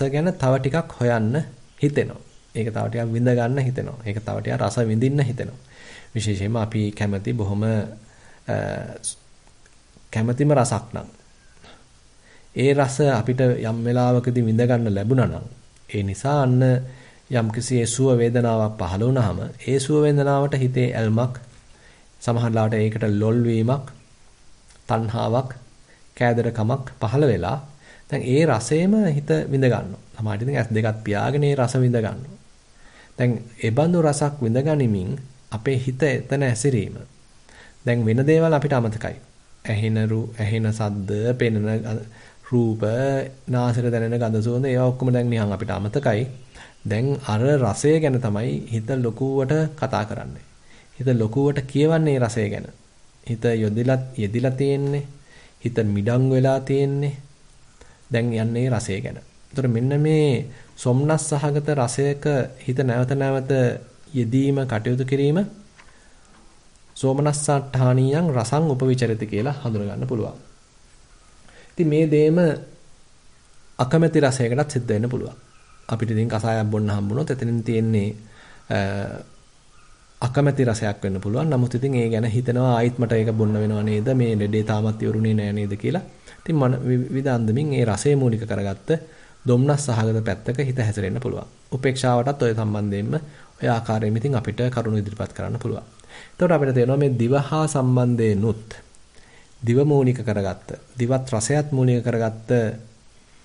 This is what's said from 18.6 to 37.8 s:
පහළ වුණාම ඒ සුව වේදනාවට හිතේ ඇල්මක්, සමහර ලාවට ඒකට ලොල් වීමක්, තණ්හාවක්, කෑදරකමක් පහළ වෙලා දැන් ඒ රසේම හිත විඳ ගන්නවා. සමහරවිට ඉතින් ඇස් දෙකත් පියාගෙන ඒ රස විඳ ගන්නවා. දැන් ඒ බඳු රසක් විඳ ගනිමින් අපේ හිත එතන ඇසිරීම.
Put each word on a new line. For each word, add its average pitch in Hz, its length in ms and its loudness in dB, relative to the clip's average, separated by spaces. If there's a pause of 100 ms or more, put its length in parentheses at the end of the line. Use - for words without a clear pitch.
පහළ 95 280 -2
වුණාම 117 340 2 (220)
ඒ 135 180 0
සුව 151 220 2
වේදනාවට 143 560 2
හිතේ 127 360 0
ඇල්මක්, 113 420 0 (800)
සමහර 117 360 -2
ලාවට 110 220 2
ඒකට 110 380 0
ලොල් 110 300 2
වීමක්, 113 420 0 (1000)
තණ්හාවක්, 113 640 -2 (640)
කෑදරකමක් 117 680 0 (120)
පහළ 127 300 0
වෙලා 104 320 0 (460)
දැන් - 200 -6
ඒ 131 200 4
රසේම 156 480 2 (160)
හිත 143 220 -2 (140)
විඳ 139 200 0
ගන්නවා. 101 380 0 (100)
සමහරවිට 107 300 -4
ඉතින් 139 140 -2
ඇස් 110 140 0
දෙකත් 110 300 0
පියාගෙන 110 440 0
ඒ 143 100 2
රස 123 220 0
විඳ 123 200 4
ගන්නවා. 104 400 -4 (760)
දැන් 123 180 0 (260)
ඒ 113 140 -2
බඳු 165 300 2
රසක් 147 380 0
විඳ 113 200 0
ගනිමින් 127 520 0 (380)
අපේ 123 300 -4
හිත 131 260 -4
එතන 139 380 0
ඇසිරීම. 120 540 0 (840)